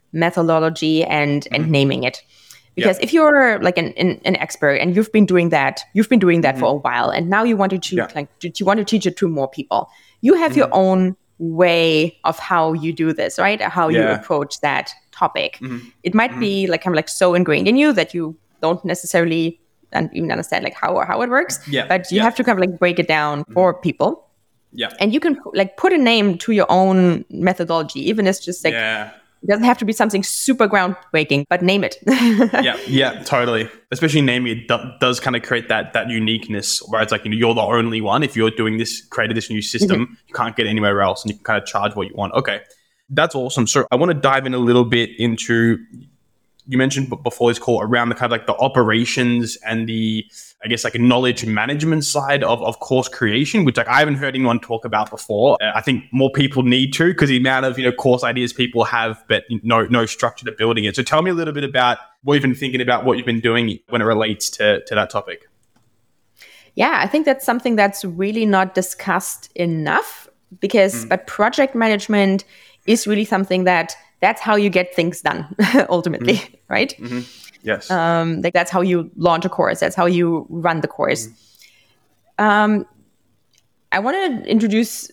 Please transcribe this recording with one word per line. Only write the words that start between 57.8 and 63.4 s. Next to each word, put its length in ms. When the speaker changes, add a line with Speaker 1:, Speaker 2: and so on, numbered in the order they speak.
Speaker 2:
know, 60
course 320
ideas 280
people 320
have, 440
but 160
no, 240
no 220
structure 380
to 60
building 340
it. 100
So 80
tell 180
me 80
a 60
little 180
bit 100
about 360
what 100
you've 80
been 140
thinking 260
about, 240
what 120
you've 100
been 140